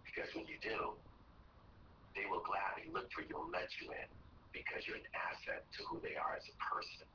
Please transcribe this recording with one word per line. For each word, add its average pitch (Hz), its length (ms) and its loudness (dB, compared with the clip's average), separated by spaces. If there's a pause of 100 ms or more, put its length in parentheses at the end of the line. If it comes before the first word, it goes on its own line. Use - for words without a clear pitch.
Because - 320 0
when 160 80 0
you - 160 -6
do, - 400 2 (1200)
they - 80 4
will 90 160 4
gladly 98 480 4
look 117 240 2
for - 80 0
you - 240 0
and - 80 0
let 107 240 4
you - 160 -2
in, - 140 -2 (420)
because - 360 0
you're - 120 0
an - 80 -10 (240)
asset - 320 0 (160)
to - 80 -2
who - 160 0
they - 160 2
are - 160 4
as - 160 -2
a - 60 -16 (100)
person - 480 2